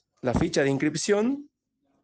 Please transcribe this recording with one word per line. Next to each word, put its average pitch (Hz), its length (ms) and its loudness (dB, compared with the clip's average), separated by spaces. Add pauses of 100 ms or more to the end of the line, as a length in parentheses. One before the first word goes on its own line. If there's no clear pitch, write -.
(220)
la 123 120 -2
ficha - 300 0
de 139 60 2
inscripción, 202 800 0 (540)